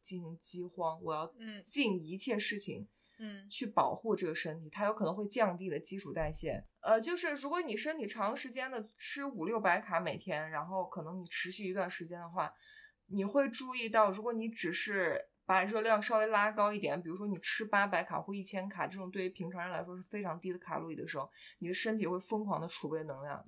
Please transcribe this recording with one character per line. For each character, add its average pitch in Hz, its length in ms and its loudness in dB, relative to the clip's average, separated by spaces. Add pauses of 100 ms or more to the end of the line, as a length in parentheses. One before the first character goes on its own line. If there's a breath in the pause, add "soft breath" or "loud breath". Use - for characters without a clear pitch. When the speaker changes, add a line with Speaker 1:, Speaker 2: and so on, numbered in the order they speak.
Speaker 1:
进 185 200 -8
行 165 180 -10
饥 180 260 -6
荒， 170 380 -2
我 160 120 -2
要 160 240 -4
Speaker 2:
嗯。 214 240 -10
Speaker 1:
尽 196 400 2
一 160 140 -6
切 214 200 0
事 208 220 0
情 202 300 -6 (300 soft breath)
Speaker 2:
嗯。 202 300 -12
Speaker 1:
去 220 180 -4
保 156 280 4
护 214 220 0
这 185 100 0
个 160 80 2
身 160 260 -4
体， 156 80 -12
它 202 160 -2
有 208 80 4
可 214 120 0
能 160 100 2
会 208 100 -4
降 202 320 4
低 185 80 -8
你 185 60 -2
的 160 80 0
基 160 180 -8
础 175 160 -8
代 156 200 0
谢。 139 320 -4 (160)
呃， 226 200 6
就 339 160 0
是 339 180 0
如 269 140 -4
果 339 140 0
你 240 140 -2
身 302 200 -2
体 277 80 -4
长 214 320 0
时 269 140 -6
间 254 180 -4
的 226 280 -6
吃 - 280 -4
五 226 200 -4
六 220 160 0
百 185 180 6
卡 202 220 0
每 170 160 0
天， 156 340 -4
然 156 160 -2
后 185 180 -2
可 180 180 -6
能 170 180 -8
你 175 60 -10
持 - 260 -4
续 196 160 -4
一 180 40 0
段 185 160 0
时 180 160 -6
间 170 140 -8
的 170 100 -10
话， 170 240 -2 (540 loud breath)
你 190 180 0
会 277 240 4
注 254 280 -4
意 233 120 -2
到， 214 220 8
如 208 140 -4
果 240 80 0
你 226 160 -2
只 180 240 -2
是 185 580 0 (140)
把 190 200 6
热 214 160 2
量 214 220 6
稍 226 160 4
微 214 80 6
拉 214 260 6
高 208 200 4
一 208 60 0
点， 156 240 0
比 170 60 -8
如 170 80 -4
说 208 100 -4
你 196 140 0
吃 - 240 0
八 208 220 6
百 185 180 4
卡 180 160 -2
或 196 140 -4
一 202 80 -4
千 190 260 -4
卡， 180 180 -2
这 185 100 -6
种 185 140 -8
对 190 140 -2
于 185 60 0
平 180 200 -6
常 180 120 -6
人 180 80 -4
来 165 120 -2
说 180 140 -10
是 185 60 -10
非 208 200 -6
常 170 160 -2
低 180 140 -4
的 175 60 -6
卡 165 200 -4
路 165 120 -6
里 156 40 -6
的 160 140 -6
时 151 100 -4
候， 139 120 -4 (280 loud breath)
你 170 100 -4
的 185 60 0
身 220 240 2
体 202 80 2
会 180 140 0
疯 214 240 -2
狂 180 160 0
的 170 80 -2
储 - 200 -4
备 160 160 -2
能 139 180 -8
量， 139 260 -8